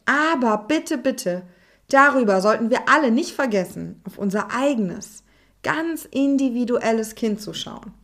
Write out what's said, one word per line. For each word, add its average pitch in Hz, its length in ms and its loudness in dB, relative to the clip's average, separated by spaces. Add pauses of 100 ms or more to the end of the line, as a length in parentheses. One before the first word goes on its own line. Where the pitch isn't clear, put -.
Aber 254 640 0
bitte, 320 300 -2
bitte, 190 460 -4 (460)
darüber 254 520 6
sollten 220 300 2
wir - 180 0
alle 277 220 4
nicht 302 240 0
vergessen, 180 680 -4
auf - 140 -16
unser 202 340 -4
eigenes, 233 720 -2 (400)
ganz 320 440 -4
individuelles 240 1080 0
Kind 214 260 -2
zu - 140 -12
schauen. - 400 -12 (100)